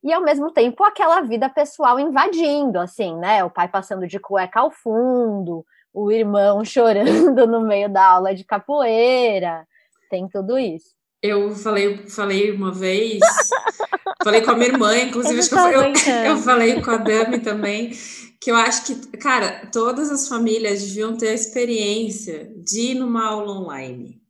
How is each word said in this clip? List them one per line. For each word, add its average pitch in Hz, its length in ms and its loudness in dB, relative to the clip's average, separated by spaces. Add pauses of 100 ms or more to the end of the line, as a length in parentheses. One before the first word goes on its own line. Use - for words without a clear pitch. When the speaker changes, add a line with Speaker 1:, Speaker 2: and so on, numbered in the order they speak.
Speaker 1:
E, 294 100 0
ao 349 80 2
mesmo 302 300 0
tempo, 240 320 2
aquela 381 380 2
vida 233 280 -2
pessoal 285 500 2
invadindo, 285 800 0
assim, 180 380 -6
né? 190 260 2
O 175 60 -2
pai 175 180 -2
passando 190 400 -6
de 190 120 -10
cueca 190 420 -2
ao 294 100 0
fundo, 220 920 -2 (280)
o 208 180 -2
irmão 208 520 2
<laughs> - 0 -
chorando 240 800 4
no 226 160 0
meio 208 280 0
da 190 160 6
aula 185 280 6
de 190 100 -10
capoeira. 226 1200 0 (440)
Tem 185 180 -6
tudo 196 300 -4
isso. 175 400 -6 (240)
Speaker 2:
Eu 208 320 0
falei, 202 540 -2
falei 202 440 -2
uma 190 200 -4
vez, 196 520 0
Speaker 1:
<laughs> - 1000 -2
Speaker 2:
falei 214 180 4
com 226 100 0
a 240 40 4
minha 240 140 2
irmã, 233 280 2
inclusive, 247 380 -2
Speaker 3:
Eu - 40 -2
Speaker 2:
acho - 100 0
que - 60 0
Speaker 3:
não 359 160 6
Speaker 2:
eu, - 0 -
Speaker 3:
tô 269 140 4
Speaker 2:
eu, 277 60 0
<laughs> 240 400 2
eu - 20 2
Speaker 3:
aguentando. - 40 0
Speaker 2:
falei 233 440 2
com 247 100 -4
a 226 60 2
Dami 220 420 0
também, 214 520 -6 (480)
que - 100 -6
eu 233 60 2
acho 233 300 0
que, - 320 -10
cara, 247 540 -2
todas 247 380 -2
as 277 200 -4
famílias 220 520 -2
deviam 214 360 -6
ter 226 120 -2
a 220 40 0
experiência 220 1200 -4
de 226 360 -4
ir 254 40 -4
numa 233 320 -2
aula 208 240 -6
online. 131 680 -12 (120)